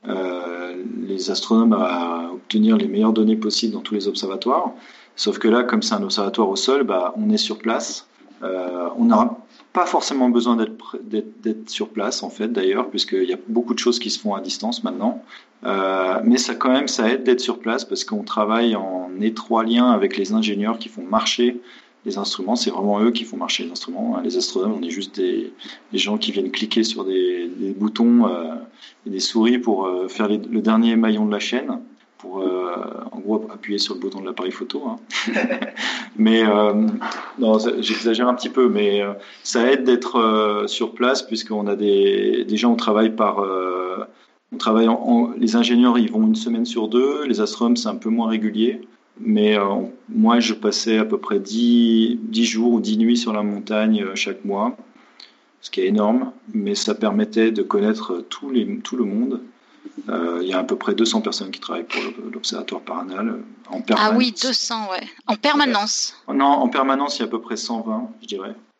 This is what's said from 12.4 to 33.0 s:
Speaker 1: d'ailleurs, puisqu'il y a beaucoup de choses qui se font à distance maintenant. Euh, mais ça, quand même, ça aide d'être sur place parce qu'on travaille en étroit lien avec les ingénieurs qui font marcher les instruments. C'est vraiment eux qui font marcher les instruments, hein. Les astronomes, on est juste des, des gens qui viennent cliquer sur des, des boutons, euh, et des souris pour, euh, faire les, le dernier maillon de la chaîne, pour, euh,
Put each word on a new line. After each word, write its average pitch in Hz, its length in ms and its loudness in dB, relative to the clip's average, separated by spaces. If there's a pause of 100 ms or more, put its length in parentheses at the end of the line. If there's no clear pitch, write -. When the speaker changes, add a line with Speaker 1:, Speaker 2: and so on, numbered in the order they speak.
Speaker 1:
d'ailleurs, 98 380 0
puisqu'il 95 360 0
y 90 80 -2
a 90 40 -4 (100)
beaucoup 117 280 0
de - 40 -8
choses 120 200 2
qui 107 100 -6
se - 100 -6
font 104 140 -4
à 95 80 -6
distance 104 420 -6
maintenant. 95 380 -4 (420)
Euh, 95 600 0
mais 117 140 6
ça, 123 180 -2
quand 131 160 0
même, 135 160 2
ça 113 200 0
aide 127 160 0
d'être 123 160 4
sur 117 200 -4
place 113 260 -4
parce - 180 -6
qu'on 104 200 -6
travaille 113 520 0
en 92 360 -6 (100)
étroit 110 420 0
lien 120 280 4
avec 98 260 2
les 98 160 -2
ingénieurs 107 460 0
qui - 100 -12
font 92 140 -14
marcher 110 580 0 (420)
les 92 140 -6
instruments. 101 380 -4
C'est 120 160 -2
vraiment 101 320 0
eux 117 80 4
qui - 140 -4
font - 120 -12
marcher 85 280 -4
les 82 60 -10
instruments, 104 460 -6
hein. 90 60 -6
Les 87 140 -2
astronomes, 95 440 -2
on - 20 -6
est 85 60 -6
juste 95 280 -8
des, 90 360 -2 (380)
des 95 80 -2
gens 104 180 -2
qui 104 140 -4
viennent 95 180 -2
cliquer 110 340 0
sur 104 220 -4
des, 90 420 0
des 98 260 -6
boutons, 117 540 4
euh, 85 280 -4 (500)
et 104 60 -8
des 95 80 -4
souris 117 400 2
pour, 104 260 0
euh, 92 220 -2
faire 107 200 -2
les, 104 100 0
le 104 240 -4
dernier 113 340 4
maillon 107 320 2
de 104 40 0
la 104 80 -2
chaîne, 123 400 -4 (380)
pour, 95 240 -10
euh, 92 300 -2 (400)